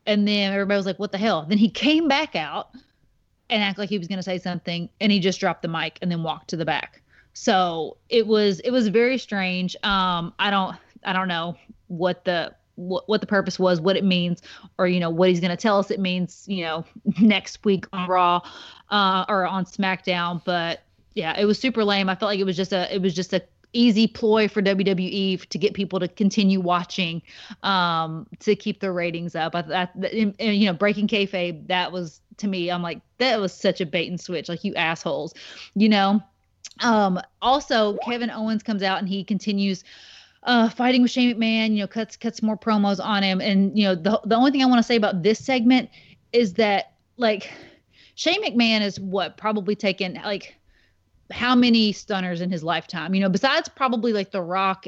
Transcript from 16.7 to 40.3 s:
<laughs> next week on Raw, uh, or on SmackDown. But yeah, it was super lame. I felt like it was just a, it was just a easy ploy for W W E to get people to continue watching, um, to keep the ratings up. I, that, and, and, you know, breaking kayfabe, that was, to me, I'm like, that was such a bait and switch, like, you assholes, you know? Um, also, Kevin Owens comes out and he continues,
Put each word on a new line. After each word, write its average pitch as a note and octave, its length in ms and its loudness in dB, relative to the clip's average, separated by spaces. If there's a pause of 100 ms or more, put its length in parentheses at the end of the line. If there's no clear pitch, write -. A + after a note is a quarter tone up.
<laughs> F3+ 180 -2
next G#3 440 2
week G3 280 2
on F3+ 160 -4
Raw, F3 320 2 (500)
uh, F#3+ 380 2
or F#3+ 160 0
on F#3 200 -2
SmackDown. F3+ 800 -4
But E3+ 400 -2 (300)
yeah, D#3+ 220 -4
it G#3 100 2
was G#3 120 2
super A3+ 260 0
lame. G3 240 2
I F#3+ 60 0
felt G#3 160 -2
like G#3 80 0
it G3 60 0
was F#3 120 -2
just F#3 160 -2
a, F#3 220 -2
it G3 80 -2
was F#3 100 0
just F3 200 -4
a F#3 100 0 (300)
easy A3+ 340 4
ploy G#3+ 420 2
for G#3 140 -2
W G3 220 2
W F#3 280 0
E F#3+ 240 0
to F#3 220 -12
get G3+ 160 0
people F#3 260 -4
to F3 80 -2
continue G3 520 2
watching, F3 600 -2 (420)
um, E3 640 -2 (120)
to G#3 180 0
keep - 240 -8
the F#3+ 100 -4
ratings E3+ 440 -4
up. D#3+ 200 -4
I, F3 80 -2
that, F3 320 -4
and, G3+ 460 -2
and, A3 160 0
you G#3 80 4
know, F#3+ 80 2
breaking G#3 360 0
kayfabe, F3+ 580 -2
that F3+ 260 -2
was, F3 300 -10 (160)
to G3+ 100 -4
me, F3+ 220 -4
I'm F3 120 -2
like, E3+ 200 -8 (160)
that B3 200 2
was F#3+ 140 -2
such F#3+ 300 0
a F3 40 -2
bait E3 220 -2
and F3 100 -8
switch, E3+ 300 -8
like, E3+ 160 -8
you G3+ 120 -4
assholes, D#3+ 580 -4 (400)
you G#3+ 160 4
know? G3+ 320 4 (580)
Um, G#3 400 2 (220)
also, A#3 600 2
Kevin A#3+ 260 -4
Owens A3 320 -4
comes G#3 200 -4
out F#3+ 160 0
and G3 100 -4
he G3 160 -4
continues, G3 600 -2 (600)